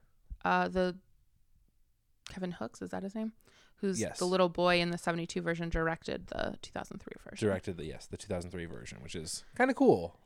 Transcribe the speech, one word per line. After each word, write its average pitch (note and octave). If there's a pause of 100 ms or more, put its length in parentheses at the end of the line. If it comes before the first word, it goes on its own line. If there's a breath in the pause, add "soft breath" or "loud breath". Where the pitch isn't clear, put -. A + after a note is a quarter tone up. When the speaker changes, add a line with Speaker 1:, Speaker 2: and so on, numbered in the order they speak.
(440)
Speaker 1:
Uh, F3+
the F3+ (1300)
Kevin F#3
Hooks, -
is F#3
that F#3
his G3
name? A3 (440 soft breath)
Who's G3
Speaker 2:
Yes. -
Speaker 1:
the F3+
little F#3
boy F3
in F3
the E3+
seventy-two E3+
version, E3+
directed E3
the -
two -
thousand -
three - (120)
version. A2
Speaker 2:
Directed F#2
the, D#2
yes, -
the -
two -
thousand F2
three F2
version, -
which -
is E2 (140)
kinda B3+
cool. A#2+